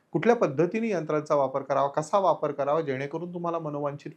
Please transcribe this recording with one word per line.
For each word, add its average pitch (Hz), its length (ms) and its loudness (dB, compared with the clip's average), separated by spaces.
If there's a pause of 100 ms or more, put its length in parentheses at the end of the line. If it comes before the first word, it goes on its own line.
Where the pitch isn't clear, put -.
(120)
कुठल्या 214 240 6
पद्धतीने 175 540 0
यंत्रांचा 156 460 0
वापर 135 260 2
करावा, 139 260 0
कसा 156 320 0
वापर 156 320 2
करावा 143 300 0
जेणेकरून 143 520 -6
तुम्हाला 170 260 -4
मनोवांछित 147 580 -6